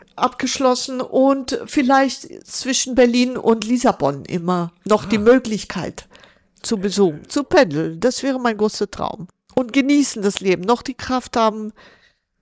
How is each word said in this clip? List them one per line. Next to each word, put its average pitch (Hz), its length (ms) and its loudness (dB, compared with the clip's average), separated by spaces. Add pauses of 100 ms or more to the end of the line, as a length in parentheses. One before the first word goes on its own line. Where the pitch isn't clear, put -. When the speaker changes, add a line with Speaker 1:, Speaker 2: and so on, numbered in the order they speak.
(160)
Speaker 1:
abgeschlossen 254 840 -2
und 269 640 0
vielleicht 269 840 0
zwischen - 480 -4
Berlin 247 440 4
und 226 260 0
Lissabon 190 640 0
immer 175 440 -2 (140)
noch 208 220 2
die 208 120 0
Speaker 2:
Ah. 208 40 -2
Speaker 1:
Möglichkeit 220 840 2 (520)
zu - 160 -2
besuchen, 185 540 0
zu 285 120 0
pendeln. 165 580 2
Das 247 220 0
wäre 262 160 -2
mein 233 200 -2
großer 214 320 -2
Traum. - 380 -8 (280)
Und 247 160 -2
genießen 277 500 2
das 196 180 0
Leben, 180 220 0
noch 233 200 0
die 254 120 -10
Kraft - 420 -4
haben, 214 360 0 (680)